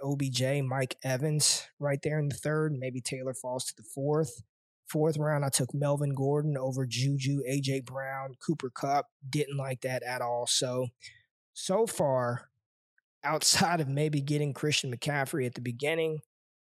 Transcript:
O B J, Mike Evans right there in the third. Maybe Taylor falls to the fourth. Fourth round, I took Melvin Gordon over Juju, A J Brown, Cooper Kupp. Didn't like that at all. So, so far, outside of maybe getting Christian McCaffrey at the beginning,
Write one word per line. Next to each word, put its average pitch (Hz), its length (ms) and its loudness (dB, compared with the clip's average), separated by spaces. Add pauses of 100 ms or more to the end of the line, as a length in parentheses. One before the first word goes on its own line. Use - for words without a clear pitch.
O 139 140 0
B 139 120 0
J, 131 320 0
Mike 131 440 -2
Evans 143 600 0 (140)
right 143 240 0
there 151 160 0
in 147 100 0
the 131 60 -4
third. 156 420 0
Maybe 127 240 -6
Taylor 131 320 -4
falls 127 340 -6
to - 100 -16
the - 80 -20 (100)
fourth. 151 480 0 (460)
Fourth 156 300 2
round, 151 260 2
I 135 60 -2
took 127 220 0
Melvin 143 420 0
Gordon 143 420 2
over 131 280 -2
Juju, 135 600 0
A 139 140 0
J 135 200 0
Brown, 135 540 -8 (100)
Cooper 147 260 -2
Kupp. 139 360 0 (220)
Didn't 143 280 -2
like 135 260 -4
that 127 200 -2
at 123 180 -4
all. 120 280 -2
So, 127 400 0 (640)
so 214 340 2
far, 127 640 0 (760)
outside 165 580 4
of 139 80 0
maybe 147 320 2
getting 147 320 2
Christian 139 400 0
McCaffrey 139 540 0
at 120 80 -4
the 135 60 -8
beginning, 151 600 0 (480)